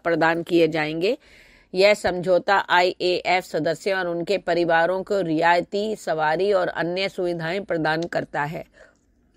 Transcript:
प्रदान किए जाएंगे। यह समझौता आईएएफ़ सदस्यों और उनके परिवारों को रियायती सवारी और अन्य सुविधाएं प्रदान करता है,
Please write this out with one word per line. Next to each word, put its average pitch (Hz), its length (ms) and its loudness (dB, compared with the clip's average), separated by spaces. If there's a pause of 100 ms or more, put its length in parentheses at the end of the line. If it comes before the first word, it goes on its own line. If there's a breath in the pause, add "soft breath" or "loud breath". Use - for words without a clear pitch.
प्रदान 165 400 2
किए 170 240 4
जाएंगे। 160 500 -2 (560 soft breath)
यह 196 200 6
समझौता 180 600 0 (140)
आईएएफ़ 180 760 0
सदस्यों 170 540 -2
और 180 80 -4
उनके 170 300 -2
परिवारों 170 680 0
को 202 180 -2
रियायती 175 760 0
सवारी 160 580 -2
और 180 140 0
अन्य 180 420 -4
सुविधाएं 175 540 -4
प्रदान 160 400 -2
करता 151 400 -6
है, 156 200 -8 (720 soft breath)